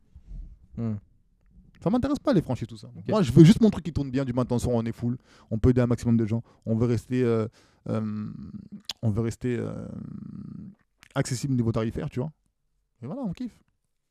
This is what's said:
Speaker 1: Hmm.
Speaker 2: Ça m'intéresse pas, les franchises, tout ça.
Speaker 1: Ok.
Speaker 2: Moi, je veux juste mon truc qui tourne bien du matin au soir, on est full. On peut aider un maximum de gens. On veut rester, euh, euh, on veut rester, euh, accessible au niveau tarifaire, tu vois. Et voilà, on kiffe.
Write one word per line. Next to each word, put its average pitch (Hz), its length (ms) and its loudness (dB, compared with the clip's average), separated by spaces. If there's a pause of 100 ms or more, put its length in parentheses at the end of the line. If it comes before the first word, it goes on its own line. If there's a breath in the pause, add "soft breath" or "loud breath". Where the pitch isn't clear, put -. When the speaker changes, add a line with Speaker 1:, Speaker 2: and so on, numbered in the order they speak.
(760)
Speaker 1:
Hmm. 113 180 -4 (880)
Speaker 2:
Ça 170 80 0
m'intéresse 254 260 0
pas, 294 160 0
les 165 80 4
franchises, - 260 -4
tout 110 100 -16
ça. - 100 -18 (100)
Speaker 1:
Ok. - 100 -16
Speaker 2:
Moi, 214 140 2
je 117 100 2
veux 170 120 12
juste 170 180 8
mon 220 80 6
truc - 160 -4
qui 160 80 -8
tourne 139 160 -2
bien 135 160 0
du 123 80 -4
matin 123 220 0
au 117 40 2
soir, 120 160 0
on 113 80 2
est 113 80 -4
full. 120 240 -4 (360 soft breath)
On 113 80 -2
peut 131 100 4
aider 123 120 4
un 120 40 2
maximum 117 320 2
de 117 80 2
gens. 113 160 -2 (240 soft breath)
On 113 100 0
veut 117 120 2
rester, 123 340 -2
euh, 113 260 0 (420 soft breath)
euh, 107 380 -6 (760)
on 110 80 0
veut 104 100 -2
rester, 117 380 -4
euh, 107 280 -8 (1300)
accessible 135 400 -2
au - 20 2
niveau 113 160 2
tarifaire, 117 380 -2
tu - 100 -8
vois. 156 120 -4 (720)
Et - 20 -12
voilà, 208 160 -10
on 208 120 -6
kiffe. 247 280 -14 (500)